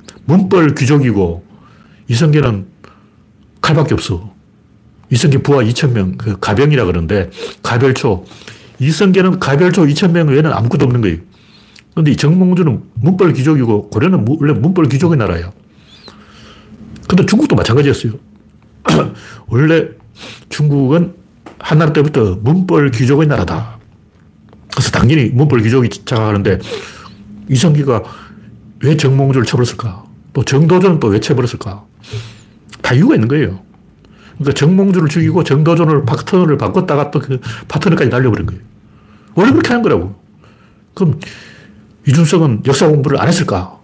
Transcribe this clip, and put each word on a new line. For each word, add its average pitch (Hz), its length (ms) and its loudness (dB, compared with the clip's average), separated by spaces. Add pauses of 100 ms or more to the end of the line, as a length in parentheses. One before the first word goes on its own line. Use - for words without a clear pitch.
(260)
문벌 170 500 2
귀족이고 113 680 0 (680)
이성계는 127 580 0 (920)
칼밖에 151 320 0
없어. 98 420 -6 (760)
이성계 135 300 2
부하 139 240 2
이천 120 300 0
명, 95 240 -2
그 107 220 -6
가병이라 110 460 0
그러는데 87 440 -2 (340)
가별초. 120 640 -2 (540)
이성계는 185 600 2
가별초 160 480 2
이천 165 260 0
명 165 140 2
외에는 147 240 2
아무것도 123 340 0
없는 120 160 0
거예요. 87 160 -2 (760)
근데 151 160 2
이 - 60 0
정몽주는 175 680 2 (120)
문벌 175 380 2
귀족이고 127 560 0
고려는 143 360 0
무-, 143 140 -2
원래 147 140 0
문벌 151 360 0
귀족의 160 280 0
나라예요. 90 340 -4 (1600)
근데 185 180 4
중국도 262 300 2
마찬가지였어요. 120 580 0 (680)
<clears throat> - 640 -4
원래 151 400 0 (600)
중국은 147 640 0 (460)
한나라 156 340 0
때부터 139 480 0
문벌 160 500 0
귀족의 135 360 2
나라다. - 500 -4 (960)
그래서 - 200 0
당연히 135 380 2
문벌 127 340 2
귀족이 120 260 2 (160)
장악하는데 104 540 -2 (880)
이성계가 135 540 0 (800)
왜 151 140 2
정몽주를 135 480 2
처벌했을까? 120 580 -4 (300)
또 131 100 -2
정도전은 165 560 2
또 127 80 -2
왜 104 120 2
처벌했을까? 117 640 -4 (960)
다 - 120 -2
이유가 220 220 4
있는 113 120 0
거예요. 123 340 -2 (760)
그러니까 139 160 -2
정몽주를 185 560 2
죽이고 160 340 0
정도전을 156 600 2
파트너를 151 540 0
바꿨다가 147 500 -2
또 151 100 -4
그 131 200 -6 (280)
파트너까지 156 440 0
날려버린 123 340 0
거예요. - 160 -8 (720)
원래 208 180 2
그렇게 - 180 2
하는 240 120 0
거라고. 98 340 -2 (800)
그럼 165 260 0 (880)
이준석은 151 600 2
역사 143 200 2
공부를 139 320 0
안 117 80 0
했을까? 151 560 -2